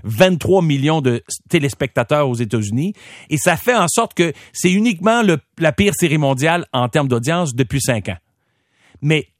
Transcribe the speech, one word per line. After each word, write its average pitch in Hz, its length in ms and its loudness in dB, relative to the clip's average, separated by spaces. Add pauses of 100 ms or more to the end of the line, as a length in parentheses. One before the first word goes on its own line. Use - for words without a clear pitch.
vingt-trois 180 580 2
millions 151 400 2
de 123 260 0
s-, - 80 -10 (140)
téléspectateurs 143 800 0
aux 120 60 -2
États-Unis. 117 580 -2 (360)
Et 156 80 -2
ça 170 180 0
fait 247 200 -2
en 180 120 2
sorte 233 260 -2
que 170 200 0 (180)
c'est - 200 0
uniquement 214 500 2
le, 180 160 2 (200)
la 160 140 2
pire 196 260 0
série 160 200 2
mondiale 151 560 0
en 123 160 0
termes 143 180 0
d'audience 131 480 -2
depuis 135 260 -2
cinq 110 280 -2
ans. 90 80 -8 (840)
Mais 147 280 0 (100)